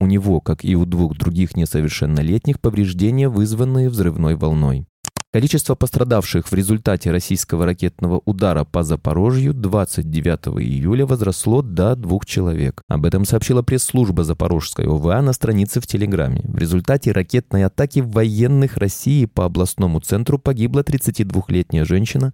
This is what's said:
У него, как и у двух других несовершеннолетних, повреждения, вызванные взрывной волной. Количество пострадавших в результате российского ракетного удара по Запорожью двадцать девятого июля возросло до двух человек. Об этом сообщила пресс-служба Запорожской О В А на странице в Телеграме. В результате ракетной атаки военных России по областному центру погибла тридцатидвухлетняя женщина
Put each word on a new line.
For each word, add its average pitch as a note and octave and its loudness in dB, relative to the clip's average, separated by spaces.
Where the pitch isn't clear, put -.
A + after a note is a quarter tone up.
У F#2+ 4
него, F#2+ 2
как - -4
и F#2 2
у F2 2
двух F2 0
других F2 -2
несовершеннолетних, D#2 0
повреждения, G#2 0
вызванные A#2+ 0
взрывной E2 0
волной. D2 0
Количество C#3 0
пострадавших A#2+ 0
в - -6
результате G2 0
российского F2 -2
ракетного F2 -2
удара F#2 0
по F2 -2
Запорожью G#2 0
двадцать G2 -2
девятого D#2 -2
июля D#2 0
возросло A#2 0
до G#2+ 0
двух F#2 -2
человек. E2 -2
Об D2+ 0
этом F#2+ 2
сообщила B2 2
пресс-служба A#2+ 0
Запорожской E2 -2
О D2+ 2
В D#2 0
А A2+ 2
на C3+ 2
странице G#2+ 0
в - -8
Телеграме. F#2+ 0
В - -6
результате F2+ 0
ракетной G2 0
атаки C#3+ 0
военных A#2 2
России B2 0
по F#2 -2
областному F2 0
центру B2 0
погибла C3 0
тридцатидвухлетняя F#2+ -2
женщина A2+ 0